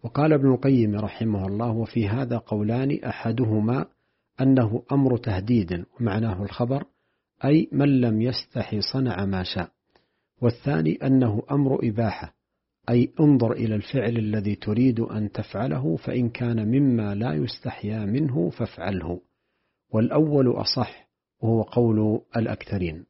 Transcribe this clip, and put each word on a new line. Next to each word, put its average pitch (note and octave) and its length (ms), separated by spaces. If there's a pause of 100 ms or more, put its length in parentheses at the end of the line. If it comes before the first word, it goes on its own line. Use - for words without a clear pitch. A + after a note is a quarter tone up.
وقال D3+ 280
ابن C3+ 200
القيم B2 440
رحمه G#2 500
الله: A2 240
وفي A2 380
هذا A#2+ 300
قولان، A2+ 680
أحدهما A2+ 840 (540)
أنه B2+ 420 (100)
أمر C3 240
تهديد F#2+ 680 (160)
ومعناه G#2+ 420
الخبر، B2 420 (600)
أي D3+ 280
من C#3 280
لم A2 220
يستح A#2+ 540 (160)
صنع C3 320
ما G2 180
شاء، F3 280 (680)
والثاني D3+ 520
أنه B2+ 580
أمر C#3 320
إباحة، A2 580 (500)
أي A#2+ 320
انظر B2+ 320
إلى A2 220
الفعل A#2 420
الذي G#2+ 380
تريد A2+ 460
أن G#2+ 320
تفعله، C3+ 640
فإن B2 320
كان A#2 400
مما A#2 460
لا A#2+ 200
يستحيا A2 680
منه C#3+ 460
فافعله، F#2 680 (720)
والأول C#3 580
أصح، - 580 (340)
وهو A2+ 200
قول G#2+ 580 (160)
الأكثرين. G2 720